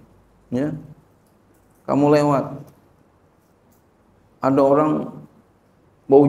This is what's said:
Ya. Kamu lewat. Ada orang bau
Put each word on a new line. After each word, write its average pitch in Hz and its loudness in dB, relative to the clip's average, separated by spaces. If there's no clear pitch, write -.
Ya. 143 -6
Kamu 139 0
lewat. 147 0
Ada 139 0
orang 143 0
bau 139 6